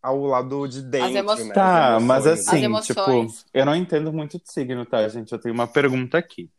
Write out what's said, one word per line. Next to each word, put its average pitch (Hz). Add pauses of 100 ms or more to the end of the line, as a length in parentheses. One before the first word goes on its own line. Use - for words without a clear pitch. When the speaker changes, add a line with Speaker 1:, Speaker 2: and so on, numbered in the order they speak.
Speaker 1:
ao 139
lado 135
de 131
dentro, 127
Speaker 2:
As 127
emo- 214
Speaker 1:
né? 214
Speaker 3:
Tá, 165
Speaker 1:
As -
Speaker 3:
mas 131
Speaker 1:
emoções. 156
Speaker 3:
assim, -
Speaker 2:
As 170
emoções. 113
Speaker 3:
tipo, - (180)
eu 135
não 143
entendo 160
muito 156
de -
signo, 123
tá, 110
gente? 110
Eu 113
tenho 117
uma 120
pergunta 131
aqui. 87